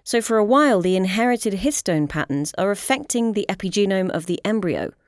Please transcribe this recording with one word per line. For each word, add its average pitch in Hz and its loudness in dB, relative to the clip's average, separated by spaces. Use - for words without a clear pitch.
so 233 -2
for 220 0
a 208 4
while 254 4
the 185 2
inherited 214 0
histone 180 0
patterns 147 -4
are 190 0
affecting 233 -2
the 202 -2
epigenome 190 0
of 165 -4
the - -4
embryo, 175 -2